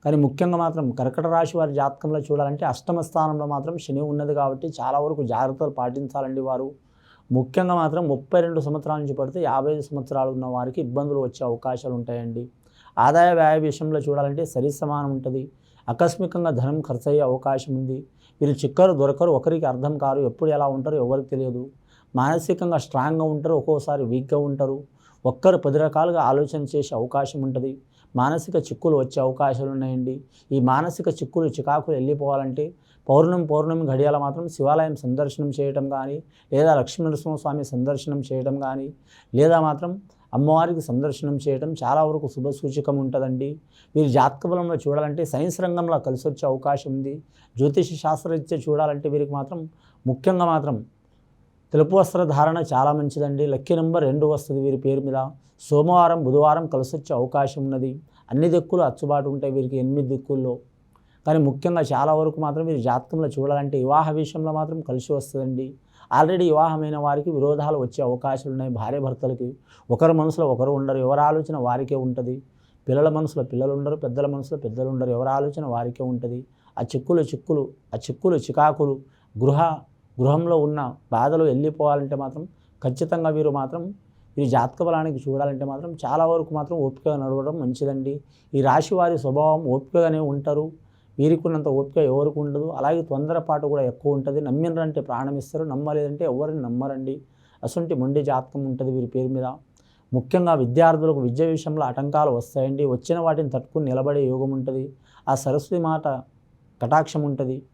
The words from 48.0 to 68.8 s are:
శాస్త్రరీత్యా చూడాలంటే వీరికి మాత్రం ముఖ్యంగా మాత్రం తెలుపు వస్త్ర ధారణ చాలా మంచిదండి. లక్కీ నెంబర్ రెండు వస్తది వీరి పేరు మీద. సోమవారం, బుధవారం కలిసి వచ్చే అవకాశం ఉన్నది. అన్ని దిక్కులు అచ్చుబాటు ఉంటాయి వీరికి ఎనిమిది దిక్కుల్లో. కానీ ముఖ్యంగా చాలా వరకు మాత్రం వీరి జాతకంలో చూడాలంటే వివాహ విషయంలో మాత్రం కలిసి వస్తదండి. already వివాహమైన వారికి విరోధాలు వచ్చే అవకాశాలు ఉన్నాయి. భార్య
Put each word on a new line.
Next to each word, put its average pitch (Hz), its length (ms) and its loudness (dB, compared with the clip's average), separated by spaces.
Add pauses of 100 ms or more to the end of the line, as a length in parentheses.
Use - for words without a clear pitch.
శాస్త్రరీత్యా 160 560 -2
చూడాలంటే 147 520 0
వీరికి 143 240 -2
మాత్రం 156 360 -8 (380)
ముఖ్యంగా 175 380 2
మాత్రం 147 400 0 (880)
తెలుపు 156 220 4
వస్త్ర 185 280 4
ధారణ 156 400 2 (100)
చాలా 135 200 4
మంచిదండి. 143 520 -2
లక్కీ 139 300 0
నెంబర్ 165 280 2
రెండు 143 220 4
వస్తది 147 340 0
వీరి 135 180 0
పేరు 135 240 0
మీద. 135 260 -2 (320)
సోమవారం, 170 640 6
బుధవారం 151 440 6
కలిసి 151 280 -2
వచ్చే 143 200 -4
అవకాశం 135 480 0
ఉన్నది. 135 380 -4 (300)
అన్ని 147 180 4
దిక్కులు 175 320 2
అచ్చుబాటు 143 480 0
ఉంటాయి 139 240 -4
వీరికి 135 240 -2
ఎనిమిది 131 300 0
దిక్కుల్లో. 131 520 -2 (680)
కానీ 156 120 4
ముఖ్యంగా 151 420 2
చాలా 143 320 2
వరకు 156 280 0
మాత్రం 156 240 -2
వీరి 156 160 -2
జాతకంలో 127 460 -2
చూడాలంటే 143 500 -2
వివాహ 147 340 2
విషయంలో 156 400 -2
మాత్రం 156 300 -4
కలిసి 127 320 -4
వస్తదండి. 131 600 -4 (460)
already 180 240 4
వివాహమైన 156 540 2
వారికి 147 340 0
విరోధాలు 147 460 2
వచ్చే 127 260 -2
అవకాశాలు 131 480 -2
ఉన్నాయి. 131 200 -4
భార్య 120 280 -4